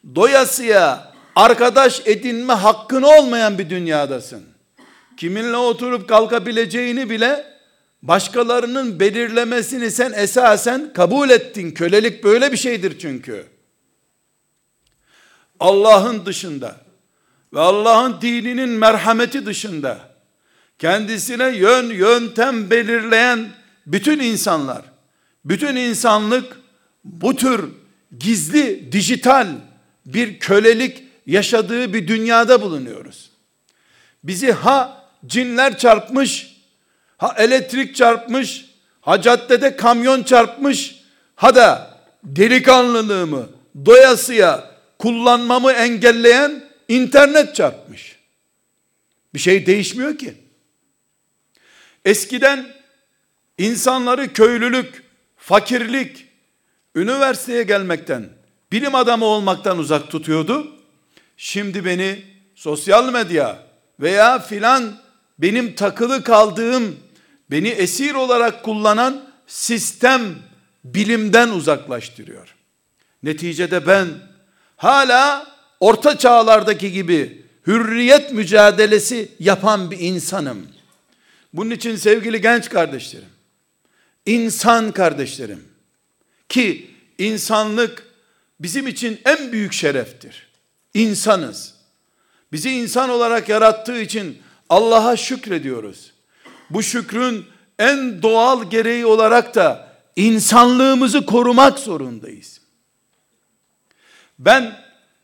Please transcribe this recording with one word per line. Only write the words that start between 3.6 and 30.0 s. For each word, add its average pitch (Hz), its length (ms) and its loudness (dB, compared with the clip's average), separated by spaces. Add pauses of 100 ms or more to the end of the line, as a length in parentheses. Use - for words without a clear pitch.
dünyadasın. 147 760 -6 (720)
Kiminle 220 400 -6
oturup 240 520 -4
kalkabileceğini 226 1000 0
bile 247 460 -4 (460)
başkalarının 233 1000 -2
belirlemesini 233 920 -2
sen 240 220 -4
esasen 233 800 0
kabul 247 380 0
ettin. 202 400 2
Kölelik 202 540 -2
böyle 240 280 2
bir 240 40 -6
şeydir 190 420 -6
çünkü. 127 480 -14 (2250)
Allah'ın 202 680 4
dışında 143 500 -10 (760)
ve 143 60 -2
Allah'ın 214 600 2
dininin 240 480 -4
merhameti 226 800 0
dışında 156 680 -10 (640)
kendisine 220 680 -4
yön, 240 420 2
yöntem 226 800 -2
belirleyen 226 800 0 (380)
bütün 175 320 -2
insanlar, 170 640 -4 (640)
bütün 254 320 -4
insanlık 233 840 -2 (440)
bu 175 320 -4
tür 240 280 -2 (540)
gizli, 190 760 -2
dijital 247 560 0 (580)